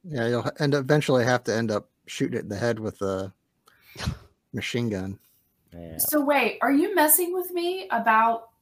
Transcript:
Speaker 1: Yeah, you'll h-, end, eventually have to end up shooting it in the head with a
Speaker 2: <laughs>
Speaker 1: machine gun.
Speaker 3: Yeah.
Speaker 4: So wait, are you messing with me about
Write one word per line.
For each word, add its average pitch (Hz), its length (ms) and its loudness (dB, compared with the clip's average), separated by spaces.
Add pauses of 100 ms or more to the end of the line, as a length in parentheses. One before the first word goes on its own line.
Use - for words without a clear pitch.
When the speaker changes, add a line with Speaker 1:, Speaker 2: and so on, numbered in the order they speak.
Speaker 1:
Yeah, 135 240 -2
you'll 120 200 0
h-, 147 120 -4
end, 143 160 2
eventually 139 500 4
have 123 200 2
to 107 100 -2
end 113 160 0
up 104 180 -2 (200)
shooting 123 300 -4
it - 40 -6
in - 60 -12
the 104 80 -6
head 117 240 0
with 107 220 -6
a 98 300 -2 (640)
Speaker 2:
<laughs> - 580 -10
Speaker 1:
machine 120 360 -2
gun. 98 280 -4 (540)
Speaker 3:
Yeah. 85 260 -16
Speaker 4:
So 302 240 0
wait, 269 380 0
are 254 120 2
you 370 220 2
messing 339 380 4
with 359 200 -4
me 359 380 -4
about 226 600 2 (120)